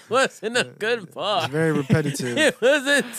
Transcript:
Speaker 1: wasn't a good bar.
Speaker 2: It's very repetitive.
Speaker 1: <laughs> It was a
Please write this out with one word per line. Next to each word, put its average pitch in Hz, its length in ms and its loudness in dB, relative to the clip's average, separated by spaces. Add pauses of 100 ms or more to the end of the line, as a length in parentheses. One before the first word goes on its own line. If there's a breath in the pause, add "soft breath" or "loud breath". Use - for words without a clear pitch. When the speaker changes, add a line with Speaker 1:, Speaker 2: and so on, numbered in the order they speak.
Speaker 1:
wasn't 233 480 -2
a 226 100 0
good 208 500 -6
bar. 175 300 -2
Speaker 2:
It's 131 60 -6
very 160 200 0
repetitive. 147 640 0
Speaker 1:
<laughs> - 0 -
It - 240 2
was 269 240 4
a 277 160 4 (180)